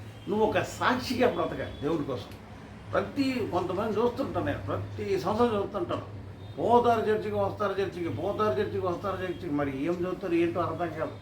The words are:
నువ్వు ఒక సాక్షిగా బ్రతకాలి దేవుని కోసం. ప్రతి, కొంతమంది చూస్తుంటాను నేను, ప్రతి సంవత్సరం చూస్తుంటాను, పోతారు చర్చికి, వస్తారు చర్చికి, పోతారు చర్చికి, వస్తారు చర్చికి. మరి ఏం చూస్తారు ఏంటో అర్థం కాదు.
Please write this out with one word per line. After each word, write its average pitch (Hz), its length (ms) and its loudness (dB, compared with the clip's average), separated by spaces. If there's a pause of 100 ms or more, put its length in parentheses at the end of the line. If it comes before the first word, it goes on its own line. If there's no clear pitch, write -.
(300)
నువ్వు 214 160 4
ఒక 180 140 4
సాక్షిగా 240 720 2
బ్రతకాలి 143 520 -4
దేవుని 147 220 0
కోసం. 120 220 -4 (680)
ప్రతి, 240 580 0
కొంతమంది 185 480 0
చూస్తుంటాను 240 460 0
నేను, 139 140 -2
ప్రతి 190 600 -2
సంవత్సరం 214 420 2
చూస్తుంటాను, 180 400 -2 (580)
పోతారు 233 400 6
చర్చికి, 208 360 2
వస్తారు 196 360 0
చర్చికి, 180 380 -2
పోతారు 196 520 2
చర్చికి, 190 260 0
వస్తారు 180 280 -2
చర్చికి. 180 340 -4
మరి 143 360 0
ఏం 175 220 0
చూస్తారు 180 260 -2
ఏంటో 170 260 4
అర్థం 165 400 -2
కాదు. 143 120 -2 (100)